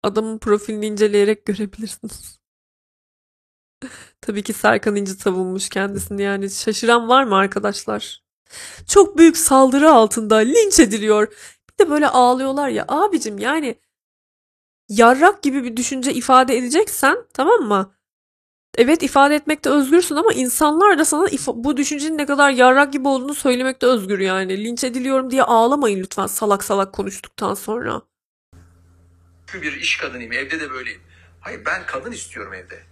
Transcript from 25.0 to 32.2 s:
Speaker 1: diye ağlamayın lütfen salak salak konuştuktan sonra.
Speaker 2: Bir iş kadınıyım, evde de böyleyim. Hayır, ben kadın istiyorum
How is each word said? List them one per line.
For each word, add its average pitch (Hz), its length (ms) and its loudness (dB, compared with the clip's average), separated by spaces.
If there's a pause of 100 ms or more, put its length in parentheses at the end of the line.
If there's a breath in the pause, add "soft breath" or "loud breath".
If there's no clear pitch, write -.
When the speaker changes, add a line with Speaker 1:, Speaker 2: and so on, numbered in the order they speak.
Speaker 1:
diye 262 120 0
ağlamayın 233 580 2
lütfen 196 260 -6
salak 202 380 -2
salak 196 280 -2
konuştuktan 196 640 -8
sonra. - 480 -8 (1500)
Speaker 2:
Bir 151 180 -8
iş - 240 -4
kadınıyım, 120 360 -10
evde 135 280 -8
de 143 100 -12
böyleyim. 123 300 -14 (400 soft breath)
Hayır, - 260 -16
ben 180 200 -6
kadın 220 260 -12
istiyorum 98 420 -16